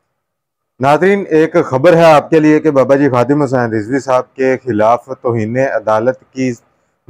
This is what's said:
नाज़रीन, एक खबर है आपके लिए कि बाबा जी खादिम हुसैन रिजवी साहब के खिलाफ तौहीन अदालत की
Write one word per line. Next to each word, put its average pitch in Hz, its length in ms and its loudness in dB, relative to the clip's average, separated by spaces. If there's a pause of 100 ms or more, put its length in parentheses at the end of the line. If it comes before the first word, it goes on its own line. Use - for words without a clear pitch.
(840)
नाज़रीन, 175 440 0
एक 160 300 0
खबर 151 380 2
है 165 100 4
आपके 156 360 4
लिए 151 200 2
कि 156 100 0
बाबा 135 260 2
जी 139 120 0
खादिम 123 320 0
हुसैन 123 300 -2
रिजवी 110 300 -4
साहब 127 240 -2
के 131 320 -2
खिलाफ 120 520 -2
तौहीन 120 580 -4
अदालत 110 560 -2
की 131 300 -6 (580)